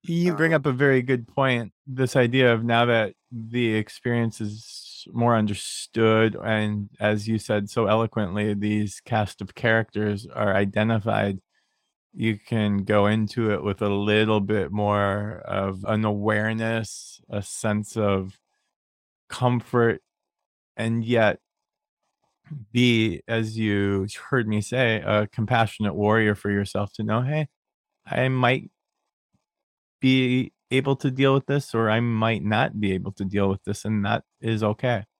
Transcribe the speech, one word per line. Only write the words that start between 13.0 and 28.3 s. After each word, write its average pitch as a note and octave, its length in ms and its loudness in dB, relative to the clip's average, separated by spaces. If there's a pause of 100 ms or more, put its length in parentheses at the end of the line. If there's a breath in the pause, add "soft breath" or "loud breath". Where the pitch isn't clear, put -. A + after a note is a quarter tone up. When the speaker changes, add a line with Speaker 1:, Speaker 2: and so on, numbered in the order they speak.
Speaker 1:
into G#2+ 440 0
it E2+ 120 -2
with G2+ 200 -2
a G#2 60 0
little G#2+ 520 2
bit G2 300 -2
more G#2 760 -2
of G2 400 -4
an G#2+ 200 -2
awareness, A2 1200 -4
a G#2 140 -6
sense G#2 540 -4
of G2 420 0 (880)
comfort, A#2+ 720 0 (760)
and A2+ 280 -2
yet A2+ 360 2 (1300)
be, A#2 540 4
as A2+ 320 -4
you G2+ 480 0 (240)
heard B2 180 0
me G#2+ 120 0
say, A#2 440 0
a G#2 220 2
compassionate G#2+ 680 0
warrior G#2+ 400 2
for G#2 160 -6
yourself G2+ 440 -4
to A2 80 -10
know, A2 180 -2
"Hey, D3 280 -4 (580)
I C3 220 0
might B2+ 420 0 (1300)